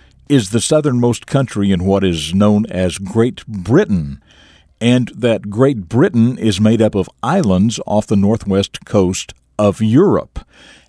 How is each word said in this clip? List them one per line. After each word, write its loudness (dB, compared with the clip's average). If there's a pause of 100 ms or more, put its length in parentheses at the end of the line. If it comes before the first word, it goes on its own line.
(280)
is 0
the 0
southernmost 0
country -2
in 0
what 2
is -2
known 2
as -4
Great -4
Britain, -2 (580)
and 0
that -2
Great 0
Britain 2
is 0
made 4
up 2
of -2 (140)
islands 0
off -2
the 0
northwest -2
coast -2 (240)
of 0
Europe. 2 (500)